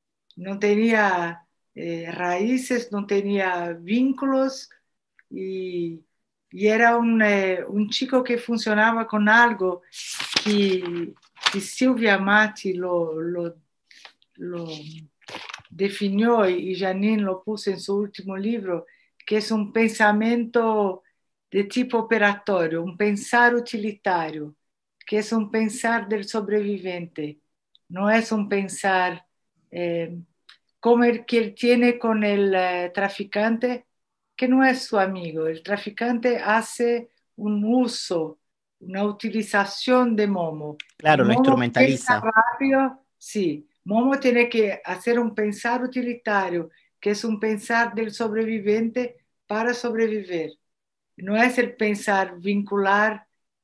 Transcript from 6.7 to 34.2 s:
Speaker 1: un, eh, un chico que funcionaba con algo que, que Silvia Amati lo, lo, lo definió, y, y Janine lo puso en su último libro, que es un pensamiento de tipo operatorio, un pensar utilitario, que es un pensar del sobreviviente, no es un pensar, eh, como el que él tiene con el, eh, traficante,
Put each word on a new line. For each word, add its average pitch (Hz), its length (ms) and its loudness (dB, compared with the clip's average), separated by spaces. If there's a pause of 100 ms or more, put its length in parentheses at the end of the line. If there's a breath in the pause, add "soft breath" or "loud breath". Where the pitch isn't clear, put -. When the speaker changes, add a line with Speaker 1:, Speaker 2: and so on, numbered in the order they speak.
Speaker 1:
un, 226 260 4
eh, 196 440 2
un 208 240 -2
chico 254 320 0
que 240 160 0
funcionaba 226 680 0
con 214 220 2
algo 214 540 4 (640 loud breath)
que, 185 680 0 (400)
que 196 80 -4
Silvia 226 560 2
Amati 202 580 0
lo, 170 460 -2
lo, 170 360 -6 (800 loud breath)
lo 175 300 -10 (1040)
definió, 202 800 0
y, 180 240 -2
y 180 60 -6
Janine 196 440 0
lo 185 200 -4
puso 208 280 -6
en 175 100 -4
su 196 160 -4
último 196 400 -6
libro, 190 500 -4 (400 soft breath)
que 214 120 0
es 208 120 -4
un 208 220 -2
pensamiento 220 1300 2 (480)
de 196 140 0
tipo 247 340 -2
operatorio, 202 840 0
un 175 140 -10
pensar 240 580 2
utilitario, 180 1000 -4 (520)
que 214 120 0
es 214 140 -4
un 220 180 0
pensar 220 580 -2
del 208 160 -2
sobreviviente, 185 1160 -4 (480)
no 190 220 0
es 226 220 2
un 208 160 -2
pensar, 185 760 -2 (440)
eh, 170 480 -4 (640)
como 240 240 6
el 233 220 2
que 233 120 2
él 208 160 -2
tiene 240 440 4
con 220 260 0
el, 202 300 2
eh, 180 400 0
traficante, 220 920 -2 (480)